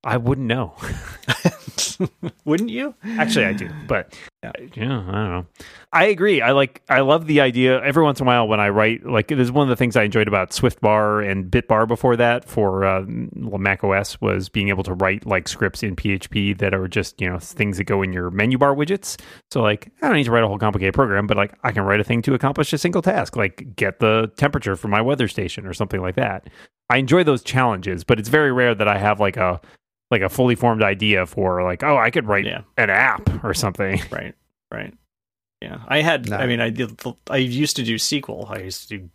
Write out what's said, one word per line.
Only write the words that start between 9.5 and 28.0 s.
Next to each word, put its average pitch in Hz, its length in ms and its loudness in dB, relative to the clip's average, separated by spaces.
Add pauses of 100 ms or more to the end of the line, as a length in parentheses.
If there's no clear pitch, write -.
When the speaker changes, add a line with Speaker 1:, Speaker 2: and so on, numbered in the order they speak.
Speaker 1:
one 143 120 4
of 131 40 2
the 120 80 2
things 120 180 0
I 117 100 4
enjoyed 107 220 2
about 98 260 0
Swift - 280 0
Bar 107 400 2
and 98 300 -2
Bit 120 180 0
Bar 113 180 4
before 120 300 2
that 120 280 2
for, 98 400 0
uh, 95 220 0
Mac 101 760 -4
O 98 80 2
S 98 280 -2
was 98 280 -2
being 101 220 -2
able 95 140 -2
to 95 100 -4
write, 98 320 -2
like, 95 220 0
scripts - 340 -4
in 101 120 -4
P 101 180 -4
H - 180 -6
P 101 240 0
that 98 200 0
are 92 140 -2
just, - 320 -4
you 90 100 -2
know, 90 80 -6
things 101 380 -4
that 98 80 -4
go 98 180 0
in 92 100 -4
your 90 180 -4
menu 113 280 0
bar 139 160 4
widgets. 151 460 -4 (320)
So, 123 100 0
like, 107 300 0 (100)
I 156 60 0
don't 156 80 4
need 143 80 2
to 117 80 0
write 117 120 4
a 104 40 0
whole 98 100 -4
complicated 98 360 0
program, 104 320 2
but, 101 100 2
like, 101 260 0
I 90 100 0
can 101 120 0
write 101 160 2
a 104 40 0
thing 117 180 0
to 131 120 2
accomplish 139 380 0
a 151 60 -2
single 175 240 0
task, 185 340 -2
like 101 400 -4
get 98 240 -2
the 110 360 2
temperature - 400 0
for 113 120 -8
my 104 120 2
weather 127 280 0
station 98 380 -8
or 92 80 -8
something 98 260 -4
like 92 160 -4
that. 101 320 -4 (420)
I 131 60 4
enjoy 135 260 4
those 147 200 2
challenges, 98 600 0